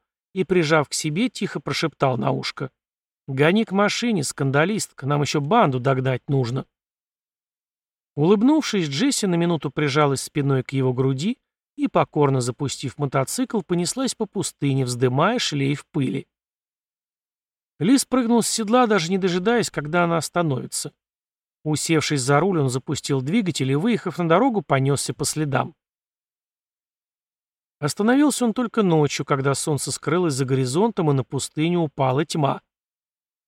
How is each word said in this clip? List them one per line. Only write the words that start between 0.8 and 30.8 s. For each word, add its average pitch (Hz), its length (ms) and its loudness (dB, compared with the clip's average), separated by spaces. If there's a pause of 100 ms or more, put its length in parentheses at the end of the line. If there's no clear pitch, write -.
к - 60 -12
себе, 170 340 -2
тихо - 320 -6
прошептал 139 580 -2
на 135 120 0
ушко: 131 400 -6 (560)
"Гони 156 380 2
к - 80 -10
машине, 202 500 0
скандалистка, 147 840 -2
нам 147 160 2
ещё 147 180 -2
банду 151 400 2
догнать 131 480 0
нужно". 131 380 -2 (1500)
Улыбнувшись, 208 760 2
Джесси 208 380 -2
на 185 80 2
минуту 170 360 0
прижалась 143 520 0
спиной 139 400 0
к - 80 -10
его 131 240 0
груди 135 420 -2 (400)
и, 285 120 -2
покорно 147 520 2
запустив 123 560 -6
мотоцикл, 143 640 -2
понеслась 180 520 -2
по 214 120 -4
пустыне, 139 580 -2
вздымая 131 560 0
шлейф 143 500 -2
пыли. 139 360 -2 (1500)
Ли 226 180 4
спрыгнул 233 440 2
с - 60 -2
седла, 233 380 2
даже 190 240 0
не 190 80 0
дожидаясь, 185 520 0
когда 160 340 0
она 170 120 0
остановится. 151 760 -4 (680)
Усевшись 156 580 0
за 139 180 2
руль, 175 220 2
он 135 80 2
запустил 135 520 -4
двигатель 147 520 -2
и, - 20 2
выехав 180 440 -2
на 175 100 -2
дорогу, 208 340 2
понёсся 135 500 0
по - 120 -6
следам. 135 500 -2 (2000)
Остановился 247 640 2
он 220 100 2
только 233 300 0
ночью, 156 420 2
когда 139 260 0
солнце 139 380 -4
скрылось 160 440 -2
за 131 100 0
горизонтом 139 640 0